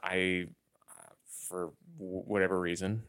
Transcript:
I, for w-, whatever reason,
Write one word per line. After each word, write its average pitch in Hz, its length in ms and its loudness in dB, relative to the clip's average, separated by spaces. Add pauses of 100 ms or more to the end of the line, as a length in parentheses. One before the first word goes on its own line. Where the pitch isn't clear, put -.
I, 92 440 2 (800)
for 90 480 -6 (260)
w-, 92 220 -6
whatever 95 360 4
reason, 92 520 0